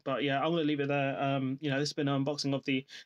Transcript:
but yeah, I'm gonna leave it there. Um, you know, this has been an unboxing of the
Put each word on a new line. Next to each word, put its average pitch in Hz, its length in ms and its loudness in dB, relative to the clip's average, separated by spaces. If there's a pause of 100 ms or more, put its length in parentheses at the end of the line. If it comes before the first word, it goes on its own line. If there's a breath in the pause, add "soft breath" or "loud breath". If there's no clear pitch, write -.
but 131 180 0
yeah, 139 140 2
I'm 151 140 2
gonna 170 120 2
leave 147 160 2
it 143 80 0
there. 139 340 0
Um, 139 380 0
you 151 100 -2
know, 135 80 2
this 147 120 0
has - 40 -6
been 147 140 0
an 139 160 2
unboxing 139 320 -2
of 131 80 -2
the 135 220 0 (200 loud breath)